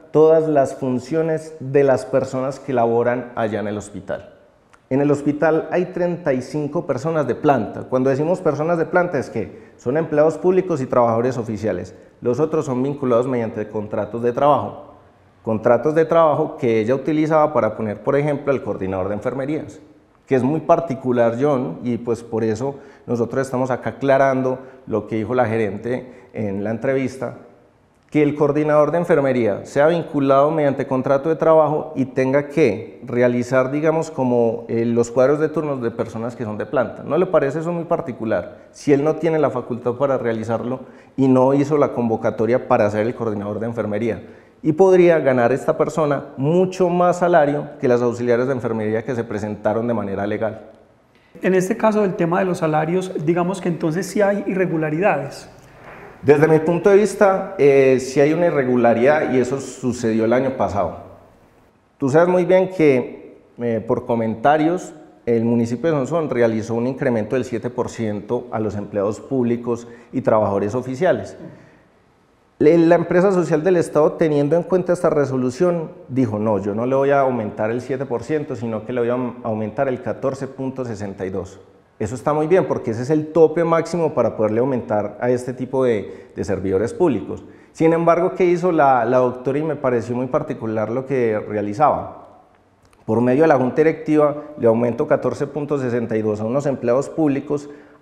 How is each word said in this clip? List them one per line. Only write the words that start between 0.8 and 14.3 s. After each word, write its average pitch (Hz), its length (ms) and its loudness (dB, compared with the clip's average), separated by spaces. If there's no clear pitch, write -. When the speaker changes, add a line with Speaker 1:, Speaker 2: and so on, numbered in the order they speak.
Speaker 1:
de 135 240 2
las 131 240 2
personas 131 540 -2
que - 120 -8
laboran 120 600 0
allá 110 240 -2
en 104 80 -4
el 104 100 -6
hospital. - 580 -10
En 131 100 2
el 143 100 2
hospital 147 600 0
hay 180 160 0
treinta 175 460 -2
y 127 100 -2
cinco 151 440 -6
personas 147 400 -2
de 113 100 -2
planta. 120 520 0
Cuando 131 220 2
decimos 156 300 0
personas 160 380 0
de 156 80 0
planta 175 320 0
es 113 120 -6
que - 460 -10
son 127 200 -2
empleados 156 400 2
públicos 180 440 0
y 127 60 -4
trabajadores 120 500 2
oficiales. 104 580 -6
Los 120 180 -2
otros 156 280 0
son 127 160 -2
vinculados 131 440 0
mediante 113 420 -4
contratos 107 540 -6
de 120 100 0